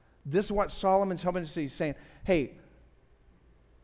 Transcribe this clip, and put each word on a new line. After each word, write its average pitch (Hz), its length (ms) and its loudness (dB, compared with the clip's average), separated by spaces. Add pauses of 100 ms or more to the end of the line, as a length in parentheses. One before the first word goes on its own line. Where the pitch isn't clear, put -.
(260)
This 175 200 0
is 208 80 -6
what 196 180 0
Solomon's 190 500 2
helping 180 220 -2
us 151 80 -10
see. 165 120 -4
He's 135 100 -6
saying, 151 220 -2 (280)
"Hey, 160 300 2 (1300)